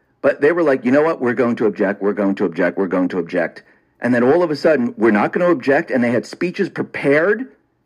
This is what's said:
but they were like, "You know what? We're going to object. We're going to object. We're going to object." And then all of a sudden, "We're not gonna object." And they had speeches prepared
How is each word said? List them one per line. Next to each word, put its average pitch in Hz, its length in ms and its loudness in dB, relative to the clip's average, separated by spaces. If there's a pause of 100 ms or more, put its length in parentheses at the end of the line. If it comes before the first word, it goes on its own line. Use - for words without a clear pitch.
(220)
but 139 180 0
they 147 120 2
were 175 100 0
like, 156 220 0
"You 123 60 0
know 143 120 4
what? 160 180 -2
We're 123 140 0
going 120 220 0
to 117 100 0
object. 104 340 -2
We're 101 120 0
going 98 240 0
to 104 80 -2
object. 87 340 -2
We're 95 100 0
going 90 220 0
to 95 80 -6
object." - 440 -4 (380)
And 120 140 0
then 120 80 2
all 147 200 4
of 170 80 0
a 151 60 -4
sudden, 139 400 0
"We're 110 140 2
not 107 220 2
gonna 175 180 0
object." 139 400 0
And 123 120 0
they 120 80 0
had 117 140 0
speeches 175 440 -4
prepared 175 840 -2 (340)